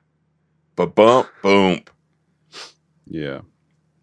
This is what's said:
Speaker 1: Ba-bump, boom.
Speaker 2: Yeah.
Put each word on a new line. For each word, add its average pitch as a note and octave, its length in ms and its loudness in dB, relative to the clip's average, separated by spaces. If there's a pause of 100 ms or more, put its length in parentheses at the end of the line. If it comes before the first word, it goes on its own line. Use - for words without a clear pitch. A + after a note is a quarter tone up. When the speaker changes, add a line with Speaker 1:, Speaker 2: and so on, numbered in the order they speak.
(760)
Speaker 1:
Ba-bump, A2 520 2 (160)
boom. G2 380 0 (1300)
Speaker 2:
Yeah. D2 340 -12 (600)